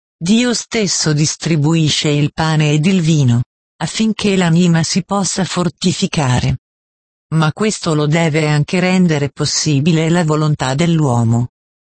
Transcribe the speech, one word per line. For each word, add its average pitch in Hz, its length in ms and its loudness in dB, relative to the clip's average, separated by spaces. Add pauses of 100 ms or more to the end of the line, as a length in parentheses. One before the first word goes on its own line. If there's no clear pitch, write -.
(140)
Dio 226 380 0
stesso 196 600 -2
distribuisce 156 960 0
il 147 260 0
pane 156 380 0
ed 151 140 2
il 190 140 2
vino, 143 420 2 (340)
affinché 208 600 -2
l'anima 170 460 2
si 185 200 -2
possa 196 420 -4
fortificare. 151 1120 -2 (760)
Ma 156 180 0
questo 208 420 -2
lo 151 120 0
deve 156 420 0
anche 151 320 0
rendere 175 500 2
possibile 156 800 0
la 175 140 2
volontà 151 500 0
dell'uomo. 123 760 0 (440)